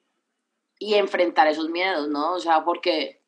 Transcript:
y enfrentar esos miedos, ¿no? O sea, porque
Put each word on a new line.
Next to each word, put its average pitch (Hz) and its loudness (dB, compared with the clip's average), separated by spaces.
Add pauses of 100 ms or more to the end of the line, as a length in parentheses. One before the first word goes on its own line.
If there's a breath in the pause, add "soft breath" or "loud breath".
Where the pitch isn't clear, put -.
(800)
y 208 0
enfrentar 180 2
esos 156 -2
miedos, 170 -2
¿no? 147 -2
O 180 -4
sea, 160 2
porque 165 -2